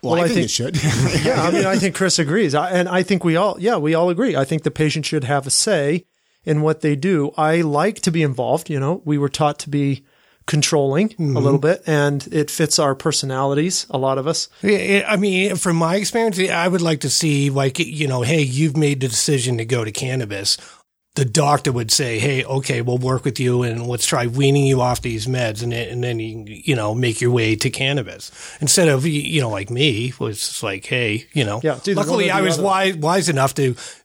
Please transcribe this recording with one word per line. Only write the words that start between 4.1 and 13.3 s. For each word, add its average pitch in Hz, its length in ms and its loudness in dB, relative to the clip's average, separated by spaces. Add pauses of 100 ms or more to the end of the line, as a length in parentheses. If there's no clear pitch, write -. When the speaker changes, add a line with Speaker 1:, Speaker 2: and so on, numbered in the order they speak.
Speaker 1:
I 135 100 2
think 160 180 -2
the 147 80 0
patient 151 340 0
should 147 200 -2
have 135 200 0
a 139 60 -8
say 170 540 2 (380)
in 151 180 2
what 156 200 2
they 147 140 2
do. 147 420 0
I 156 240 2
like 160 400 0
to 180 100 0
be 160 120 2
involved. 127 460 0
You 147 100 -2
know, 147 260 -2
we 151 120 0
were 143 120 0
taught 147 300 0
to - 100 -12
be 139 340 -2 (420)
controlling 151 640 2
Speaker 3:
Mm-hmm. 143 260 -2
Speaker 1:
a 120 40 2
little 139 200 4
bit, 160 260 2
and 143 460 0
it 147 180 0
fits - 300 0
our 139 160 2
personalities, 139 920 -2